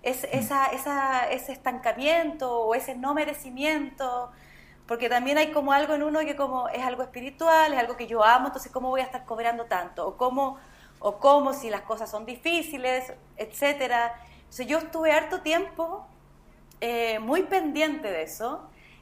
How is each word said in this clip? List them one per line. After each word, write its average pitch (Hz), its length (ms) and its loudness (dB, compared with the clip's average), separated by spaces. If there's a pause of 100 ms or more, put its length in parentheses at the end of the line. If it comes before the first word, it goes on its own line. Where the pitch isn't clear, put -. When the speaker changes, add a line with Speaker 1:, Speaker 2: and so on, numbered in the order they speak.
Speaker 1:
es-, 262 220 -2
Speaker 2:
Mm. 254 140 -2
Speaker 1:
esa, 269 280 2
esa, 269 640 0
ese 254 220 -6
estancamiento 254 1000 0 (100)
o 220 120 2
ese 254 220 -4
no 269 180 -2
merecimiento, 269 1160 -4 (540)
porque 233 220 -2
también 254 300 2
hay 302 140 2
como 285 200 2
algo 294 220 4
en 285 80 0
uno 302 180 0
que 294 140 -2
como 262 360 -2
es 247 120 -4
algo 254 220 -4
espiritual, 302 680 4
es 269 60 0
algo 240 180 -2
que 226 120 -10
yo 220 160 4
amo, 254 240 8
entonces - 240 -10
¿cómo 254 180 -4
voy 262 100 0
a 254 40 0
estar 254 200 -10
cobrando 233 420 -2
tanto? 175 420 -4
O 196 80 -8
cómo, 262 420 0 (400)
o 202 220 -2
cómo 277 340 6
si 226 160 -8
las 202 120 -4
cosas 220 280 -6
son 214 160 -8
difíciles, 262 840 -2 (240)
etcétera. 240 760 -2 (260)
Entonces - 260 -10
yo 302 120 0
estuve 320 340 0
harto 311 300 2
tiempo, 330 640 -2 (760)
eh, 233 400 -2
muy 277 240 0
pendiente 302 680 -2
de 165 140 -4
eso, 233 440 -8 (340)